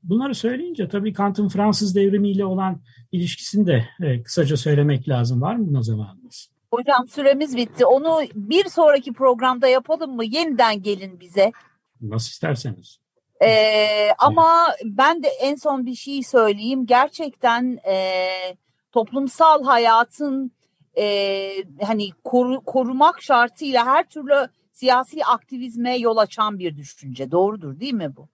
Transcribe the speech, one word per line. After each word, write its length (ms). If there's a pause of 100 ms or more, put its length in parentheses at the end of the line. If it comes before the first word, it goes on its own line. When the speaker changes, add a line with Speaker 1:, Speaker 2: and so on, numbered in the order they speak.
Speaker 1:
bunları 320
söyleyince 540
tabii 240
Kant'ın 360
Fransız 460
devrimiyle 500
olan 380 (300)
ilişkisini 540
de, 220 (120)
e, 220
kısaca 340
söylemek 520
lazım. 340
Var 140
mı 120
buna 140
zamanımız? 680 (200)
Speaker 2:
Hocam 380
süremiz 480
bitti. 300
Onu 360 (120)
bir 300
sonraki 480
programda 560
yapalım 480
mı? 80
Yeniden 580
gelin 380
bize. 320 (480)
Speaker 1:
Nasıl 300
isterseniz. 680 (460)
Speaker 2:
Ee, 720
ama 480 (180)
ben 380
de 60
en 260
son 320
bir 80
şey 280
söyleyeyim. 640
Gerçekten, 920 (100)
e, 400 (640)
toplumsal 720
hayatın, 880 (460)
e, 60 (800)
hani 280 (140)
koru-, 400
korumak 580
şartıyla 640
her 220
türlü 400 (240)
siyasi 520
aktivizme 720
yol 200
açan 420
bir 180
düşünce. 540
Doğrudur 500
değil 140
mi 220
bu? 180